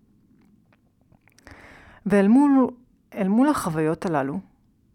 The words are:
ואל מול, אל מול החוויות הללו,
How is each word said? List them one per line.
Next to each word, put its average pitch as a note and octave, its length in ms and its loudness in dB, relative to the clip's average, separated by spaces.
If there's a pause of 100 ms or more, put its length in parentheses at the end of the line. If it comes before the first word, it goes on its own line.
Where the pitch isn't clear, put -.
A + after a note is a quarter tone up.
(2000)
ואל G3 220 2
מול, C4+ 420 4 (440)
אל F#3+ 140 -4
מול A#3+ 200 2
החוויות D#3+ 580 -4
הללו, D3+ 340 -4 (540)